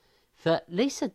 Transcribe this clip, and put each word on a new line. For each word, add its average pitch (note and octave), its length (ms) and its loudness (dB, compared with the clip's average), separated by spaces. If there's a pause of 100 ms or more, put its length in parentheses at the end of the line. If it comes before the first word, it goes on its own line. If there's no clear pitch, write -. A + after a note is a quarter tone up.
(340)
فليست، F#3 800 -2